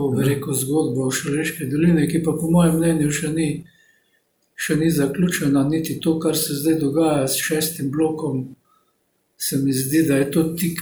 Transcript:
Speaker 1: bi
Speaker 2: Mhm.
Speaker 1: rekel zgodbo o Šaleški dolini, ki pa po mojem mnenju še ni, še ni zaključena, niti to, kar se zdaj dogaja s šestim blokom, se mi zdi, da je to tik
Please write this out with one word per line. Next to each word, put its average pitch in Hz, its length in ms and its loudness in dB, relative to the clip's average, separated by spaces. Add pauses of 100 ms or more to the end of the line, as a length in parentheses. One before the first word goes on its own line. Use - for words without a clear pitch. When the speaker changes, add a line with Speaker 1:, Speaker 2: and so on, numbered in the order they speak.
Speaker 1:
bi 123 100 -2
Speaker 2:
Mhm. 135 100 2
Speaker 1:
rekel 143 260 -2
zgodbo 135 480 0
o 131 100 -2
Šaleški 143 540 -4
dolini, 151 420 4
ki 156 120 0
pa 160 120 0
po 165 160 -2
mojem 165 280 4
mnenju 160 360 2
še 151 180 -4
ni, 160 360 -4 (920)
še - 180 -2
ni 160 140 2
zaključena, 143 760 2
niti 160 320 -2
to, 165 180 0
kar 156 200 0
se 156 180 -2
zdaj 156 240 0
dogaja 147 500 2
s 135 100 -2
šestim 151 520 -2
blokom, 151 680 -2 (840)
se - 180 -4
mi 135 160 0
zdi, 135 300 2
da 139 120 2
je 139 140 2
to 160 220 2
tik - 300 -4